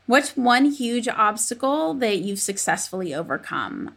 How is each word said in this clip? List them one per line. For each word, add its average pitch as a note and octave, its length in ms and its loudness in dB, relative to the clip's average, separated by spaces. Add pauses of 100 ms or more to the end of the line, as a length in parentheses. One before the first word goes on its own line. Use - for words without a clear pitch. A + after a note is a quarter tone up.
what's C#4 320 2
one B3+ 340 6
huge A#3+ 380 -2
obstacle C4 880 0
that A3 240 2
you've G3 200 -4
successfully F#3 720 -2
overcome? - 840 -6